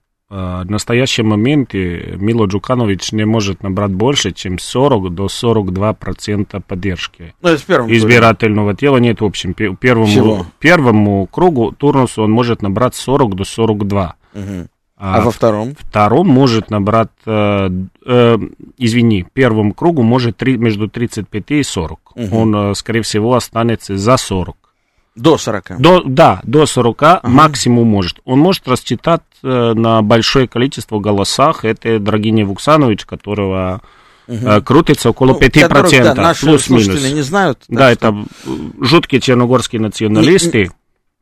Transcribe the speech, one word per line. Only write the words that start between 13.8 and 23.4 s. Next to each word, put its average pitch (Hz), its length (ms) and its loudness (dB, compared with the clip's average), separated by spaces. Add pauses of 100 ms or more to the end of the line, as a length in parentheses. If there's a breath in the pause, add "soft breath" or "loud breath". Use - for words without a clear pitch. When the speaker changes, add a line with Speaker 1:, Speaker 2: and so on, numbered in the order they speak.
Speaker 1:
два. 95 280 -4 (180)
Speaker 2:
Мгм. 98 340 -12 (360)
Speaker 1:
А 95 140 -2
Speaker 2:
А 113 40 2
во 117 100 0
Speaker 1:
в 104 40 -6
Speaker 2:
втором? 113 440 -2
Speaker 1:
втором 110 480 0
может 123 420 2
набрать, 107 400 0 (160)
э, 104 440 -2 (360)
э, 120 320 4 (400)
извини, 113 560 0
первом 110 400 0
кругу 160 300 0
может 117 340 0
три, 127 200 -2
между 110 300 -2
тридцать 113 400 -8
пяти 123 320 -4
и 139 40 -2
сорок. 80 360 -8 (160)
Speaker 2:
Мгм. 107 220 -6
Speaker 1:
Он, 110 180 2 (160)
э, 98 40 -4
скорее 113 260 -4
всего, 110 320 -2
останется 113 640 -4